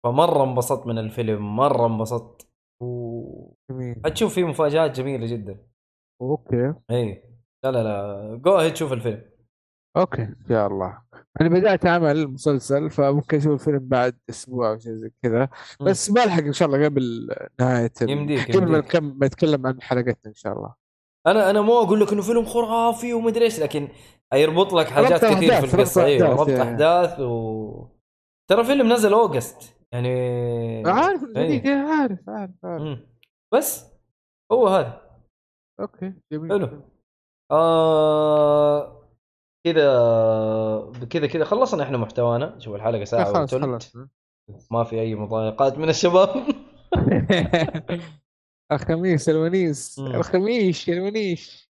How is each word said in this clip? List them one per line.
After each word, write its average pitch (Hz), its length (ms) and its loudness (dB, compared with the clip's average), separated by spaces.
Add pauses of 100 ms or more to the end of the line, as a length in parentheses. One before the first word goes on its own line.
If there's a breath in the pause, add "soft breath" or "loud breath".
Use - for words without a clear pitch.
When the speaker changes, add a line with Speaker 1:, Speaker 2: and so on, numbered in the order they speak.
Speaker 1:
فمرة 143 380 2
انبسطت 123 440 -4
من 113 100 -4
الفيلم، 107 580 -4
مرة 127 300 2
انبسطت. 113 640 -6 (360)
و- 117 720 -12 (180)
Speaker 2:
جميل. 123 340 -10
Speaker 1:
حتشوف 160 280 -2
فيه 180 100 0
مفاجآت 156 560 0
جميلة 127 280 -6
جدًا. 104 300 -10 (640)
Speaker 2:
أوكي. 131 520 -2 (180)
Speaker 1:
إيه. 117 320 -4 (420)
لا، 131 60 0
لا، 120 120 0
لا. 104 640 -8
Go 165 240 4
ahead، 160 40 -10
شوف 147 180 -4
الفيلم. 113 280 -6 (760)
Speaker 2:
أوكي، 185 240 -2
إن - 280 -12
شاء 110 180 2
الله. 98 340 -6 (400 loud breath)
أنا 165 80 4
بدأت 185 360 2
أعمل 160 420 2
مسلسل، 139 600 -2
فممكن 143 480 0
أشوف 147 160 2
الفيلم 135 340 -2
بعد 127 300 0 (120)
أسبوع 123 420 -4
أو 110 80 -6
شيء 113 140 -12
زي 110 180 -12 (120)
كذا. 123 260 0 (320 loud breath)
Speaker 1:
مم. 147 60 0
Speaker 2:
بس 196 240 0
بلحق 202 320 4
إن 143 100 -2
شاء 165 140 2
الله 139 180 2
قبل 120 440 -2 (300)
نهاية 123 320 2 (100)
ال-، 120 80 0
Speaker 1:
يمديك، 147 480 -2
Speaker 2:
قبل 185 100 2
ما 160 100 2
Speaker 1:
يمديك. 147 180 -2
Speaker 2:
نكم-، 165 80 2 (160)
ما 139 80 4
نتكلم 143 400 0
عن 131 140 -4
حلقتنا 123 440 -2
إن 107 80 -18
شاء - 240 -8
الله. 101 160 -12 (540)
Speaker 1:
أنا، 196 220 4
أنا 208 120 4
مو 233 200 4
أقول 214 200 2
لك 208 120 2
إنه 208 80 -2
فيلم 226 240 0
خرافي 233 680 -2
ومدري 226 320 0
إيش، 220 140 -2
لكن 143 280 -4 (460 soft breath)
يربط 165 400 4
لك 160 140 4
حاجات 151 360 4
Speaker 2:
ربط 185 120 6
Speaker 1:
كثير 160 180 4
Speaker 2:
أحداث، 139 160 2
Speaker 1:
في 131 60 2
القصة. - 260 4
Speaker 2:
ربط 143 80 6
Speaker 1:
إيه، 131 140 6
Speaker 2:
أحداث، 135 160 4
Speaker 1:
ربط 147 100 2
Speaker 2:
إيه. 127 120 2
Speaker 1:
أحداث 156 580 2
و-، 113 680 -6 (640)
ترى 220 140 4
فيلم 247 300 4
نزل 214 200 4
أوغست، 202 640 0 (160)
يعني 120 960 -4
Speaker 2:
عارف 294 340 0
إنه 226 160 -8
Speaker 1:
إيه. 320 80 0
Speaker 2:
جديد، 269 200 -2
إيه، 277 100 0
عارف، 277 520 -4
عارف، 202 220 -10 (120)
عارف. 170 180 -8
Speaker 1:
مم. 147 260 -10 (460)
بس - 400 -2 (580)
هو 233 160 4
هذا. 160 340 0 (800)
Speaker 2:
أوكي، 190 340 -10 (180)
جميل. 156 200 -6
Speaker 1:
حلو. 160 300 -4 (720)
آه، 151 1500 2 (640)
كذا، 156 240 4 (880)
بكذا، 127 480 -6
كذا 156 160 -2
خلصنا 208 400 -2
إحنا 131 140 -4
محتوانا. 120 600 -2
شوف 104 160 -12
الحلقة 110 280 -4
ساعة - 240 -2
Speaker 2:
لا، 208 60 -2
خلاص، 143 200 0
Speaker 1:
وثلث. 135 120 -2
Speaker 2:
خلصنا. 123 440 -10 (640)
Speaker 1:
ما 117 120 0
في 113 180 -4
أي 113 140 -4
مضايقات 110 600 -2
من 160 120 -2
الشباب. 185 400 4
<laughs> 262 160 -6 (480)
Speaker 2:
<laughs> 170 1300 -2 (480)
الخميس 165 580 0
الونيس. 160 680 -2
Speaker 1:
مم. 135 60 -8 (100)
Speaker 2:
الخميس 185 760 0
الونيش. 190 920 -6